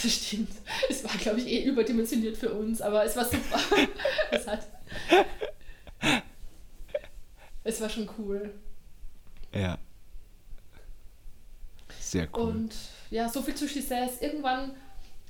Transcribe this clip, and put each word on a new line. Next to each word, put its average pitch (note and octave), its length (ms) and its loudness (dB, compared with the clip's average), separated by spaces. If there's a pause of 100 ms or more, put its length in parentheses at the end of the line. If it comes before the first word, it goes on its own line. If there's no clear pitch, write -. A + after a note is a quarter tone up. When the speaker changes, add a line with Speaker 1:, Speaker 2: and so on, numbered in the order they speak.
Speaker 1:
das A#3+ 120 4
stimmt. - 400 0 (360)
Es - 140 -2
war, - 160 -4
glaub A3 200 2
ich, B3 100 2
eh A#3 160 2
überdimensioniert A3+ 720 4
für - 160 0
uns, G#3+ 280 0
aber G#3 240 6
es A3+ 120 2
war A#3+ 80 4
super. - 340 2 (320)
<laughs> D5+ 400 2
Es - 160 2
hat, - 140 -2 (3000)
es A3+ 160 0
war G#3+ 80 0
schon G#3+ 280 -2
cool. G#3 380 -2 (1000)
Speaker 2:
Ja. F#2 260 0 (2250)
Sehr - 380 0
cool. A#3 60 2
Speaker 1:
Und A3+ 320 0 (360)
ja, A3+ 180 0
so B3+ 140 -2
viel - 140 -2
zu D4 100 0
She C#4+ 140 -2
Says. B3 400 -2
Irgendwann, C4+ 500 0 (600)